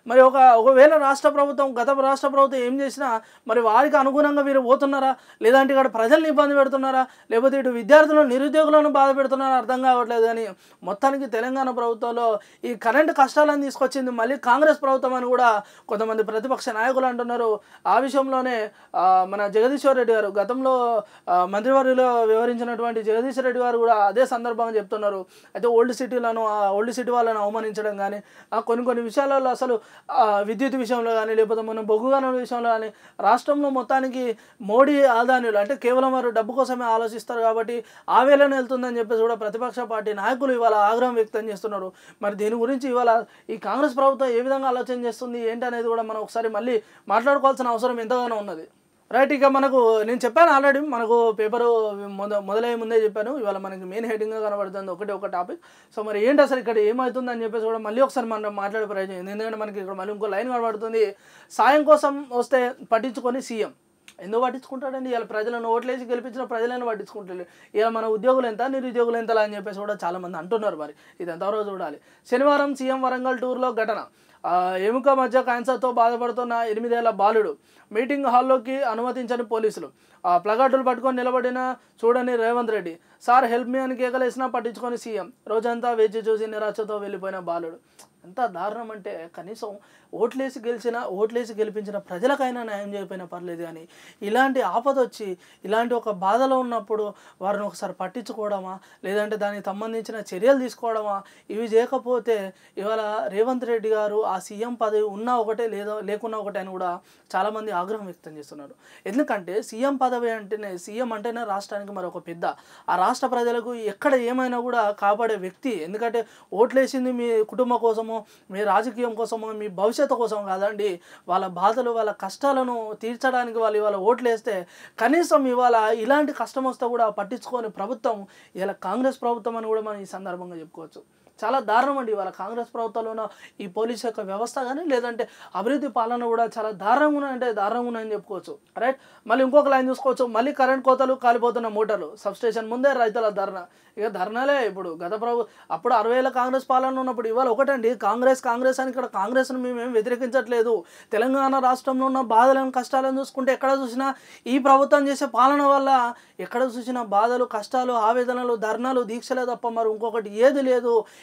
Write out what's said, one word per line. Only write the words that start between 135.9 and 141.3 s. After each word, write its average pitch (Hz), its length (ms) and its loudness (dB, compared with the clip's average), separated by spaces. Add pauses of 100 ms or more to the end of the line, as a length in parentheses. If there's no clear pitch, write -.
కూడా 233 240 0 (100)
చాలా 220 120 -4
దారుణంగా 247 460 2
ఉన్నాయి 277 160 -4
అంటే 247 200 -2
దారుణంగా 214 340 -2
ఉన్నాయని 220 260 -6
చెప్పుకోవచ్చు. 185 460 -10 (200)
రైట్, 254 180 2 (300)
మళ్ళీ 247 180 4
ఇంకొక 277 240 6
లైన్ 262 200 4
చూసుకోవచ్చు. 254 360 0
మళ్ళీ 240 280 0
కరెంట్ 262 320 2
కోతలు, 262 300 4
కాలిపోతున్న 240 540 2